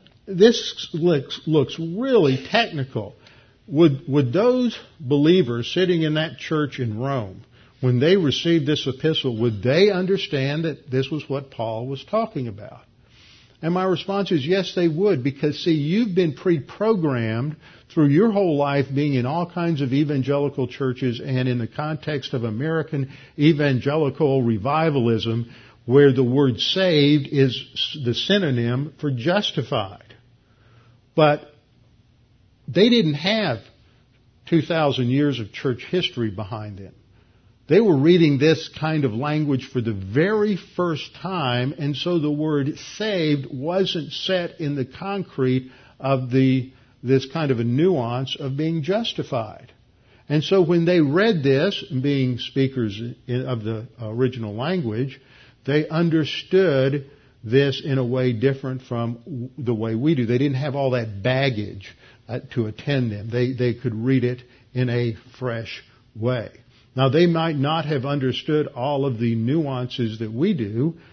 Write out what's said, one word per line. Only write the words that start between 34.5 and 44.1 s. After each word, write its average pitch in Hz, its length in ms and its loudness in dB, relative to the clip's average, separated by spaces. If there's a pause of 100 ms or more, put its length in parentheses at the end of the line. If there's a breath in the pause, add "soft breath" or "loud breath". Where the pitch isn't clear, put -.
thousand 139 480 0
years 139 300 2
of 104 140 -10
church 123 360 -4
history 123 400 -2
behind 104 480 -10
them. 92 160 -18 (760 soft breath)
They 165 120 6
were 196 180 4
reading 156 400 6
this 156 320 2 (100)
kind 156 260 -2
of 107 80 0
language 143 600 -2
for 123 80 -2
the 110 120 -2
very 180 640 0 (200)
first 170 400 -4
time, 139 640 -2
and 143 160 -2
so 175 240 0
the 147 100 0
word 147 480 0
saved 160 760 -2
wasn't 160 600 -2